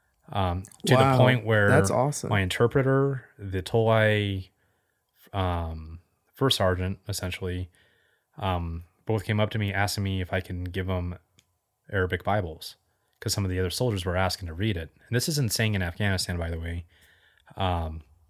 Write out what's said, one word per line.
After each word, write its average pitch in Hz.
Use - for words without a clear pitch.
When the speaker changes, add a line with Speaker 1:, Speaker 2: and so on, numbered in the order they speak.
Speaker 1:
Um, 92
to 127
Speaker 2:
Wow. 131
Speaker 1:
the 127
point 127
where 107
Speaker 2:
That's 98
awesome. 135
Speaker 1:
my 101
interpreter, 135
the 95
Tolai, 107
um, 82
first 135
sergeant, 92
essentially, 90
um, 87
both 110
came 107
up 107
to 113
me 101
asking 101
me 95
if 90
I 92
can 90
give 90
them 90
Arabic 92
Bibles, 92
'cause 110
some 101
of 92
the 90
other 92
soldiers 104
were 87
asking 92
to 80
read 101
it. 80
And 113
this 127
isn't 143
saying 107
in 95
Afghanistan, 90
by 82
the 82
way. 85
Um, 85